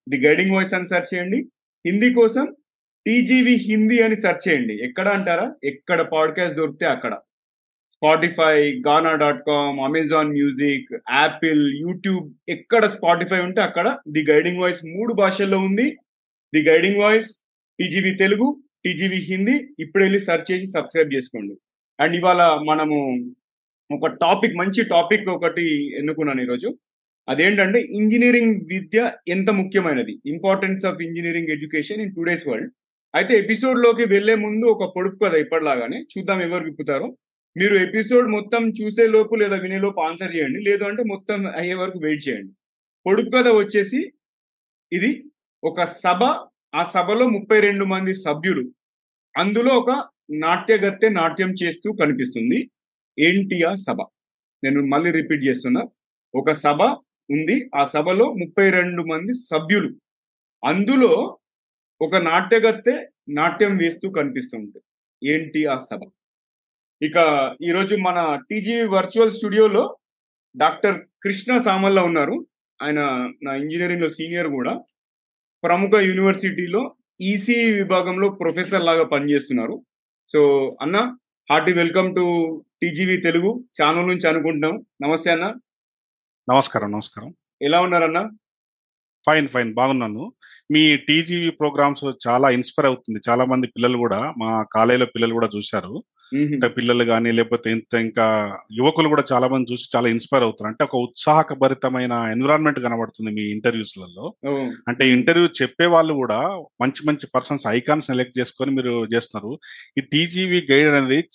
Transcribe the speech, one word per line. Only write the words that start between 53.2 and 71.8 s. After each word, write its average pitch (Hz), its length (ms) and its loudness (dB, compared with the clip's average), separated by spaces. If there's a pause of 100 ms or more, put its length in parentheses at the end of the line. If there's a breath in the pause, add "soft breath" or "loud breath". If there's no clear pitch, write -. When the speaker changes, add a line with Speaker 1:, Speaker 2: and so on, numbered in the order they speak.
Speaker 1:
ఆ 175 120 0
సభ? 190 220 -6 (680)
నేను 139 220 0
మళ్ళీ 156 240 0
రిపీట్ 156 340 -2
చేస్తున్నా, 127 400 0 (500)
ఒక 139 180 0
సభ 147 300 2 (480)
ఉంది, 156 440 -2
ఆ 143 100 2
సభలో 185 480 0
ముప్పై 196 380 0
రెండు 180 320 0
మంది 160 300 -4
సభ్యులు, 170 600 -2 (720)
అందులో 202 720 2 (640)
ఒక 160 160 0
నాట్యగత్తె 220 920 2 (220)
నాట్యం 175 480 0
వేస్తూ 170 340 -2
కనిపిస్తుంది. 127 720 -6 (500)
ఏంటి 156 340 -2
ఆ 135 140 -2
సభ? 107 220 -14 (1000)
ఇక 151 140 -2 (460)
ఈరోజు 190 340 0
మన 175 420 0 (120)
టీజీవీ 214 320 -2
వర్చువల్ 202 480 2
స్టూడియోలో 214 640 2 (600)
డాక్టర్ 165 440 0 (220)
కృష్ణ 233 380 0
సామల్ల 196 400 4